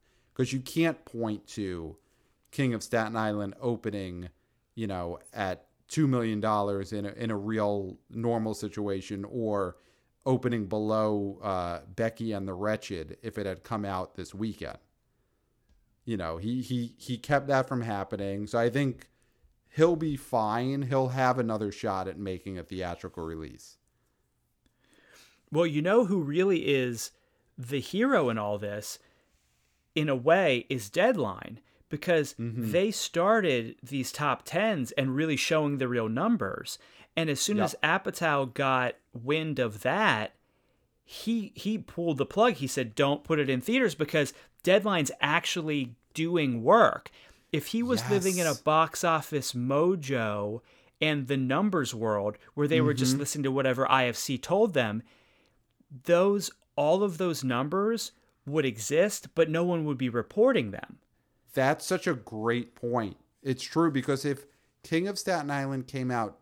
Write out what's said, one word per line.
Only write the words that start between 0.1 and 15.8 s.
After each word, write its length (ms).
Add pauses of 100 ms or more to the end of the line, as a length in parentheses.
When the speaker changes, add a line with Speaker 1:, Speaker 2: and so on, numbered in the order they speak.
Speaker 1:
'Cause 180
you 80
can't 460
point 420
to 480 (540)
King 240
of 100
Staten 320
Island 460
opening, 680 (460)
you 120
know, 320 (120)
at 360 (200)
two 200
million 320
dollars 520
in 140
a, 60
in 180
a 80
real 600 (120)
normal 440
situation, 720
or 520 (480)
opening 400
below, 800
uh, 380 (140)
Becky 360
and 160
the 60
Wretched 680
if 160
it 80
had 180
come 220
out 300
this 180
weekend. 460 (1300)